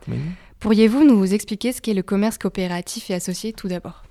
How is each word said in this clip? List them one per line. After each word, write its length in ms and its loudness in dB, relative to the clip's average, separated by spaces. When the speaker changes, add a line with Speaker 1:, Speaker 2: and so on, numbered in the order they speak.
Speaker 1:
Oui. 80 -4
Speaker 2:
Pourriez-vous 460 4
nous 300 6
expliquer 380 -4
ce 100 -12
qu'est 100 -2
le 100 0
commerce 360 -2
coopératif 720 -6
et 40 -2
associé 380 -6
tout 160 -10
d'abord ? 420 -10